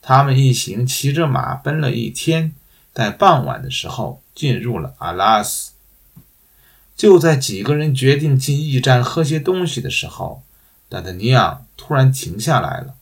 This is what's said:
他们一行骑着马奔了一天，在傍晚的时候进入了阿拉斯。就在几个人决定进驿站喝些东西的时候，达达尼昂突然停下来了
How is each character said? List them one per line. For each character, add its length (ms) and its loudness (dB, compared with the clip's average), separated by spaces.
他 220 4
们 140 2
一 140 6
行 340 -2
骑 280 -2
着 120 0
马 300 -2
奔 240 -4
了 140 0
一 160 -4
天， 440 -2
在 160 -2
傍 360 4
晚 180 -8
的 80 -8
时 160 -8
候 340 -8
进 240 -2
入 180 -4
了 200 -10
阿 160 -8
拉 280 4
斯。 300 -8
就 240 6
在 160 4
几 260 -6
个 140 0
人 180 0
决 220 2
定 200 0
进 240 0
驿 220 -2
站 220 4
喝 200 -2
些 160 0
东 280 0
西 120 -6
的 80 -8
时 200 -6
候， 340 -12
达 100 -10
达 120 -12
尼 160 -6
昂 400 2
突 160 -8
然 180 4
停 280 -6
下 200 0
来 220 -6
了 200 -14